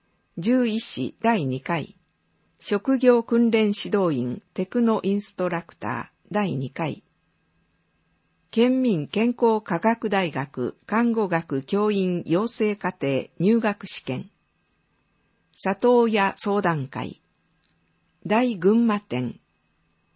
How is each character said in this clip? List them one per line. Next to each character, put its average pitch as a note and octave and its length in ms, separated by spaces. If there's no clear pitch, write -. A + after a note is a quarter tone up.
獣 B3 240
医 A3 140
師 - 400
第 A3 260
二 C3 140
回。 - 380
職 G#3 380
業 A#3+ 260
訓 A#3 280
練 G#3+ 260
指 F3+ 180
導 F3 220
員 B2 240
テ F#3 120
ク A#3+ 160
ノ A3+ 220
イ G3 80
ン G3+ 100
ス - 140
ト F3+ 140
ラ E3+ 140
ク - 120
タ - 380
ー - 20
第 G3 220
二 C3+ 140
回。 - 340
県 B3+ 320
民 F3 260
健 A#3 320
康 A3 220
科 - 160
学 A3+ 320
大 F#3 220
学 C3+ 460
看 A#3 240
護 A3 160
学 D#3+ 340
教 G#3 300
員 F#3 340
養 F#3 220
成 G#3+ 280
課 F#3 160
程 C#3 360
入 G#3+ 200
学 G#3 260
試 - 180
験。 C3+ 280
里 A#3+ 460
親 G#3 380
相 G3+ 240
談 D#3+ 260
会。 - 340
大 A3+ 300
群 G#3 320
馬 G#3 120
展。 - 400